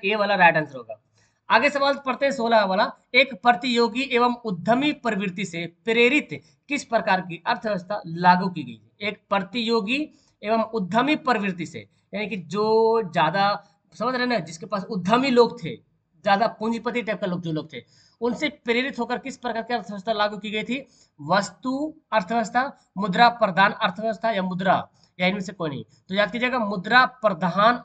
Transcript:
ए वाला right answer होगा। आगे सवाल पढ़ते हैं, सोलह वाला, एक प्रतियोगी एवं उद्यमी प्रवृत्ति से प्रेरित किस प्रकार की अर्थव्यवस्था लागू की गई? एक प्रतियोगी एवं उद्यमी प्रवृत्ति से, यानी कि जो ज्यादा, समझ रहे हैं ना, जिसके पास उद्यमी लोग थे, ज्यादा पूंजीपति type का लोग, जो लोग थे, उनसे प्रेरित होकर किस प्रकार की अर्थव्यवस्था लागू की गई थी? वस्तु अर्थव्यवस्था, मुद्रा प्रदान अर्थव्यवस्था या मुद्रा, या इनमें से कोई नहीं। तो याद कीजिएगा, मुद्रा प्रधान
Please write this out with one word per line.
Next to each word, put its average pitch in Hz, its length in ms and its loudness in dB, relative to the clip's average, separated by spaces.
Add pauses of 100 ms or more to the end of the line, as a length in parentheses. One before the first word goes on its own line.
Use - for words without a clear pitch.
ए 202 100 0
वाला 202 200 0
right 170 220 6
answer 143 200 -2
होगा। 113 260 -14 (480)
आगे 247 200 6
सवाल 277 240 0
पढ़ते 262 320 -4
हैं, 269 60 0
सोलह 226 320 2
वाला, 196 280 0 (220)
एक 269 200 4
प्रतियोगी 240 800 0
एवं 240 220 2 (100)
उद्यमी 226 480 0
प्रवृत्ति 202 520 -4
से 170 220 -8 (180)
प्रेरित 240 580 2 (260)
किस 277 160 -6
प्रकार 202 360 0
की 170 260 -12
अर्थव्यवस्था 208 600 -4
लागू 180 420 4
की 160 140 -6
गई? 120 460 -10
एक 208 220 -8
प्रतियोगी 226 800 -2 (320)
एवं 220 200 2
उद्यमी 226 540 2
प्रवृत्ति 202 500 -2
से, 107 220 -14 (260)
यानी 208 120 -6
कि 208 100 -6
जो 220 680 2 (100)
ज्यादा, 196 520 2 (340)
समझ 240 140 -2
रहे 247 100 -2
हैं 247 60 0
ना, 240 100 0
जिसके - 280 -10
पास 196 180 -4
उद्यमी 233 460 0
लोग 233 340 4
थे, 123 120 -8 (480)
ज्यादा 196 220 4
पूंजीपति 226 560 -4
type 202 180 -4
का 208 60 -4
लोग, 180 140 -4
जो 165 120 -6
लोग 156 200 -6
थे, - 360 -18 (120)
उनसे 240 280 -2
प्रेरित 247 500 -4
होकर 240 200 -4
किस - 180 -12
प्रकार 226 260 -6
की 240 120 -4
अर्थव्यवस्था 208 380 -6
लागू 208 260 0
की 208 120 -10
गई 214 120 -4
थी? 240 260 -6 (320)
वस्तु 254 760 -2 (180)
अर्थव्यवस्था, 233 840 -2
मुद्रा 208 300 4
प्रदान 208 440 2
अर्थव्यवस्था 214 580 -2
या 190 120 0
मुद्रा, 185 460 0 (320)
या 180 60 2
इनमें 196 140 0
से 196 120 -10
कोई 165 180 -6
नहीं। 120 140 -8 (240)
तो 185 60 -8
याद 208 160 2
कीजिएगा, 240 280 -2
मुद्रा 214 480 2
प्रधान 202 800 2